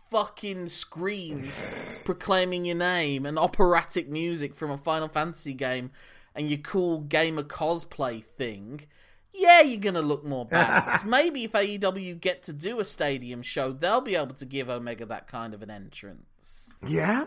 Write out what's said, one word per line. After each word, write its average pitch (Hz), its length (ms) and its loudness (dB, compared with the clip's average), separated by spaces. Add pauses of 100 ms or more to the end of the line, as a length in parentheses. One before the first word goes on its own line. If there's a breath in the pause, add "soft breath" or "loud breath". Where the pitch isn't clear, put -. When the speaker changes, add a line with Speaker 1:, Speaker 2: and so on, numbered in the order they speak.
Speaker 1:
fucking 196 580 -2
screens 165 1300 -6
<laughs> - 40 -20
proclaiming 180 600 2
your 175 100 0
name 170 500 2
and 151 120 -4
operatic 170 720 4
music 156 460 -2
from 151 160 -6
a 139 80 -6
Final 156 280 0
Fantasy 151 460 -4
game 127 380 -4 (420 soft breath)
and 151 160 -2
your 147 80 2
cool 165 440 0
gamer 156 420 2
cosplay 147 800 -4
thing, 117 580 -8 (500)
yeah, 349 300 10
you're 254 180 2
gonna 190 220 0
look 147 240 -2
more 131 220 -4
badass. 165 580 2
Speaker 2:
<laughs> - 0 -
Speaker 1:
Maybe 277 380 2
if 220 100 -4
A 208 80 4
E 208 160 -2
W 190 380 -2
get 180 280 -2
to - 80 -10
do 180 280 -4
a 208 40 -2
stadium 123 600 -2
show, 135 300 -2
they'll 180 280 2
be 220 140 -2
able 143 180 -2
to 135 120 -14
give 127 220 -6
Omega 120 380 -6
that 107 220 -10
kind 113 260 -10
of 101 80 -14
an 107 80 -14
entrance. - 1040 -16 (140)
Speaker 2:
Yeah. 170 400 2